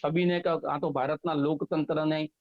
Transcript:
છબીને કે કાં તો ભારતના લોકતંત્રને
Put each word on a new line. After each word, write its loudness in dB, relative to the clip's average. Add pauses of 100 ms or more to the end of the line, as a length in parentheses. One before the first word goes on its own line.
છબીને 2
કે 0
કાં -4
તો -2
ભારતના -2
લોકતંત્રને 0 (100)